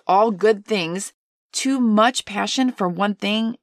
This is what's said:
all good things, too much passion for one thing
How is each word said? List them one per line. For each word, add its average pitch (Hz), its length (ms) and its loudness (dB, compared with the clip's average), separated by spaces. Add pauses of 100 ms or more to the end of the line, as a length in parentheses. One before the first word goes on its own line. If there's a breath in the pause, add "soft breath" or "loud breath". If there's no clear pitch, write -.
all 208 240 4
good 208 340 2
things, 185 480 -4 (380)
too 269 300 -2
much 226 460 2
passion 208 440 -2
for 196 180 -2
one 196 260 -2
thing 220 480 -4